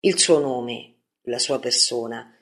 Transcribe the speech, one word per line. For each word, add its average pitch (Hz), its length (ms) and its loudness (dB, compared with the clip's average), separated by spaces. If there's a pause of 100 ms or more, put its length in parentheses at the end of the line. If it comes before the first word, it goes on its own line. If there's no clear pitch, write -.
Il 185 160 2
suo 160 220 6
nome, 120 840 -6
la 120 160 -4
sua 135 200 -2
persona, 117 840 -2